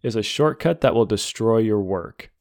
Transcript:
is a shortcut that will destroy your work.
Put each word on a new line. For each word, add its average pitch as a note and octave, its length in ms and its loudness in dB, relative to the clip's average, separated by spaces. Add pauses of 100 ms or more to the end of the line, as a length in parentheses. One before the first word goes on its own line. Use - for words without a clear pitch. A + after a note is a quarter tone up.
is A#2 120 -4
a A2 80 0
shortcut D#3 600 0
that C3+ 120 2
will A2+ 120 4
destroy A2+ 520 0
your G#2+ 220 2
work. F#2+ 600 -8